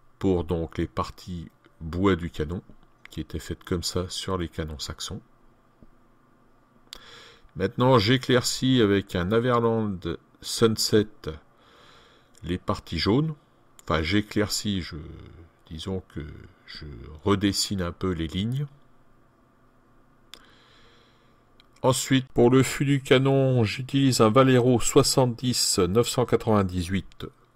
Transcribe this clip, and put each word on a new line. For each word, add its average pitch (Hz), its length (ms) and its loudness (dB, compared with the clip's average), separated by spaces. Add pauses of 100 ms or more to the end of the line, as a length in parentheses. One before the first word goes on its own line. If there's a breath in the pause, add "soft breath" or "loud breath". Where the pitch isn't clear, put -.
(200)
pour 90 260 0
donc 82 320 -6
les 85 100 -2
parties - 640 -10 (300)
bois 90 340 0
du 85 140 -6
canon, 80 340 -8 (460)
qui - 100 -12
étaient 78 180 -10
faites - 260 -12
comme 85 200 -4
ça 90 260 -6
sur - 280 -6
les 87 100 -6
canons 80 320 -10
saxons. - 420 -12 (2250 loud breath)
Maintenant, 123 440 4
j'éclaircis 127 840 2
avec 101 340 2
un 87 100 -2
Neverland 113 920 0 (240)
Sunset - 680 0 (1300 soft breath)
les 87 140 -6
parties - 400 -8
jaunes. 147 380 0 (480)
Enfin, 80 180 -2
j'éclaircis, 101 800 -2
je, 85 140 -12 (720)
disons 92 420 -10
que 76 160 -14 (400)
je - 200 -18 (380)
redessine 101 600 0
un 85 80 -6
peu 92 200 -4
les 82 160 -4
lignes. 117 380 -4 (3250 soft breath)
Ensuite, 131 460 2
pour 120 200 6
le 131 140 6
fût - 220 -4
du 139 160 2
canon, 135 600 4
j'utilise 131 580 2
un 110 80 6
Valero 127 500 6
soixante-dix 127 960 2
neuf 98 300 2
cent 123 180 0
quatre-vingt-dix-huit, 95 1000 -2 (280)